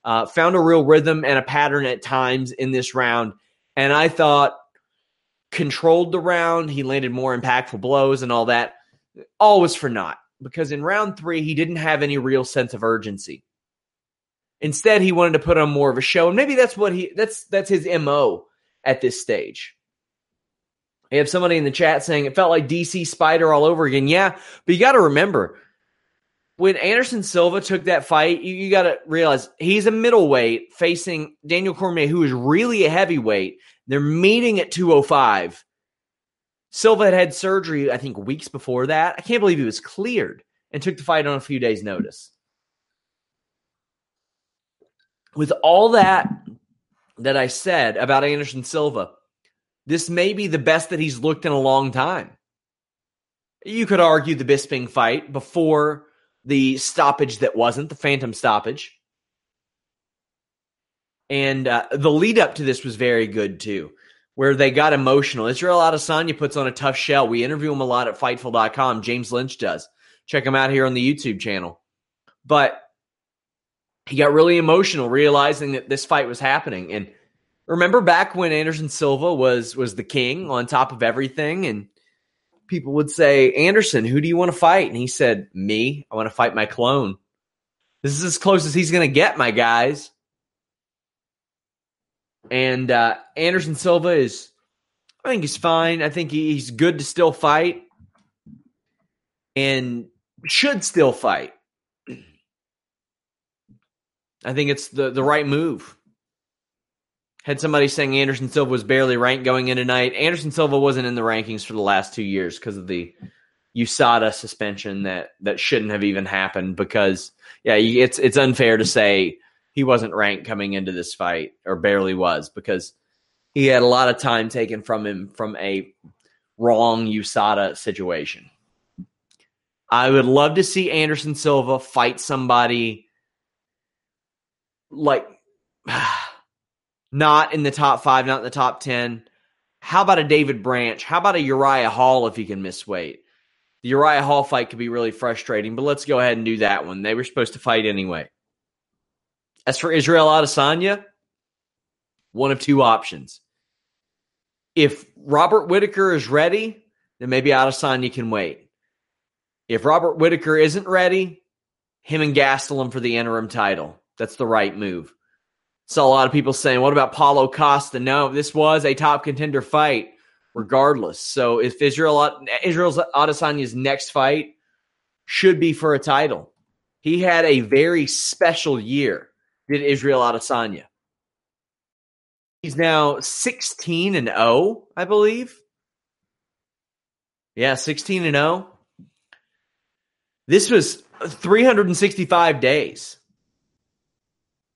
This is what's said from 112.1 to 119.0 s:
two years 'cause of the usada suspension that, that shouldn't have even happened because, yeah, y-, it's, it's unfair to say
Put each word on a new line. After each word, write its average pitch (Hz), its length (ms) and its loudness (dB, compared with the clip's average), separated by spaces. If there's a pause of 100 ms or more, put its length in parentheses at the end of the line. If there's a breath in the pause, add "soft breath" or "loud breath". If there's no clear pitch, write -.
two 113 80 -8
years 95 380 -6
'cause 101 160 -12
of 92 100 -16
the 87 260 -8 (640 loud breath)
usada 117 560 2
suspension 101 680 -10
that, 92 280 -8 (100)
that 101 180 -6
shouldn't 107 320 -2
have 104 140 -2
even 98 220 -2
happened 95 500 -4
because, 98 560 -2 (320 loud breath)
yeah, 117 100 2
y-, 113 280 4
it's, 123 180 0
it's 131 160 2
unfair 127 400 4
to 110 80 2
say 101 540 2 (340 soft breath)